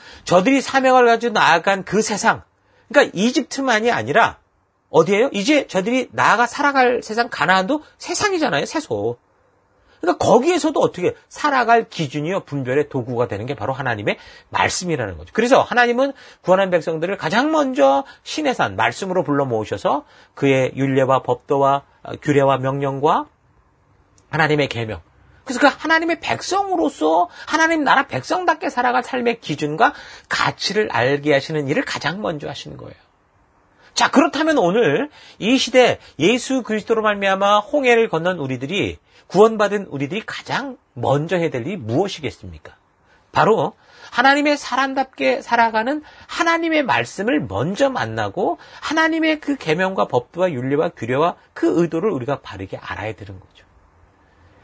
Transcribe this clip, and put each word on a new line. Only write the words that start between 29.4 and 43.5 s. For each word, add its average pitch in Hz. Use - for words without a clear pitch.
가치를 -
알게 143
하시는 143
일을 208
가장 156
먼저 160
하신 143
거예요. -
자, -
그렇다면 311
오늘 202
이 233
시대 233
예수 240
그리스도로 214
말미암아 202
홍해를 240
건넌 175
우리들이, 131
구원받은 208
우리들이 143
가장 240
먼저 143
해야 165
될 127
일이 190
무엇이겠습니까? 117
바로 151